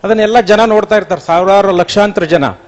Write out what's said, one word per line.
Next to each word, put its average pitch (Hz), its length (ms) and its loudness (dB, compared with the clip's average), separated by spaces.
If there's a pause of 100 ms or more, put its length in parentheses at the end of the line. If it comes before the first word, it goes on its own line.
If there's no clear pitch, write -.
ಅದನ್ನೆಲ್ಲ 220 360 0
ಜನ 208 240 0
ನೋಡ್ತಾ 214 320 0
ಇರ್ತಾರೆ, 180 240 -4
ಸಾವಿರಾರು 190 500 0
ಲಕ್ಷಾಂತರ 196 540 0
ಜನ. 156 220 0 (220)